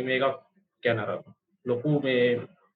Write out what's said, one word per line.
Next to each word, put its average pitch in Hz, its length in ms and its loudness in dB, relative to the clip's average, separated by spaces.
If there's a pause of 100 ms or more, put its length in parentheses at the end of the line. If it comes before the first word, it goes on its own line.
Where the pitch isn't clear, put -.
මේකක් 131 360 0 (440)
කියන්නේ 113 220 0
අර 90 140 -6 (460)
ලොකු 143 340 0
මේ, 123 400 2 (360)